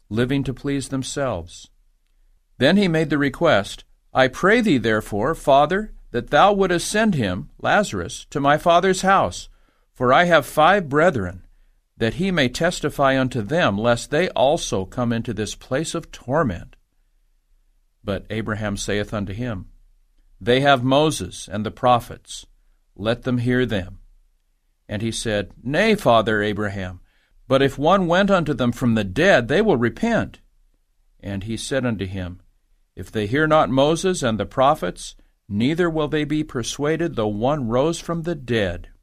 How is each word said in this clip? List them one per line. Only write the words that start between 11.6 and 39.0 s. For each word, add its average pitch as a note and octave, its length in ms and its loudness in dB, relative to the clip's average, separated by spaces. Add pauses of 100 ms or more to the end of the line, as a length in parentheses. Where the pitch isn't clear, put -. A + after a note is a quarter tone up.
that A2+ 180 0
he F#3 160 -2
may D3+ 160 2
testify C#3 720 0
unto B2+ 220 -2
them, A#2+ 360 0
lest A#2 320 0
they E3 200 0
also B2 560 0
come A#2+ 260 -4
into A#2 220 -4
this G2+ 220 -6
place D#3 380 -6
of - 160 -8
torment." A#2+ 680 -4 (1200)
But F#2+ 280 -6
Abraham G#2 480 -4
saith G#2 360 -4
unto G2 200 -6
him, G#2+ 340 -8 (720)
"They B2 220 2
have C#3 240 4
Moses C#3 640 0
and G#2+ 160 -6
the A2 60 -4
prophets, - 720 -2 (500)
let A#2 280 -2
them B2 160 -2
hear B2 260 0
them." F#2+ 340 -6 (920)
And G#2 120 -6
he A2+ 100 -4
said, G#2 400 -4 (100)
"Nay, F#3+ 340 0
Father A2+ 460 4
Abraham, G2 600 -4 (480)
but C3 120 4
if C3+ 160 0
one F3 300 2
went F#3+ 240 4
unto E3 220 2
them A#2+ 180 0
from A#2+ 240 0
the A2 80 2
dead, B2 460 2
they D#3+ 120 2
will G#3 140 2
repent." A#2+ 640 -2 (800)
And F#2+ 240 -8
he A2 140 -8
said C3 280 -4
unto G#2 200 -2
him, F#2 340 -10 (580)
"If F#2 140 -14
they G#2+ 160 -2
hear C#3+ 180 0
not D#3 240 4
Moses D#3 540 2
and A2 160 0
the G2 80 -2
prophets, - 680 0 (320)
neither C#3+ 400 0
will D#3 200 -2
they D3+ 160 -2
be D3+ 200 -2
persuaded, D3+ 720 -4
though G#2+ 120 0
one A#2+ 400 -2
rose C3+ 320 0
from E3 240 -6
the E3+ 100 -4
dead." A2+ 560 -4 (140)